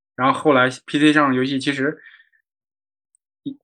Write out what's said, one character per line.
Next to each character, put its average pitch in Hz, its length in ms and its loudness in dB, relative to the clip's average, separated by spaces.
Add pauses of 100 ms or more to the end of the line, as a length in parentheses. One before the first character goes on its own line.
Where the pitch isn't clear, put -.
(160)
然 127 100 0
后 135 100 2
后 156 140 0
来 127 180 2 (160)
P 147 140 -4
C 151 140 4
上 147 200 2
游 127 120 0
戏 135 120 -4
其 139 140 -4
实 135 260 -4 (1700)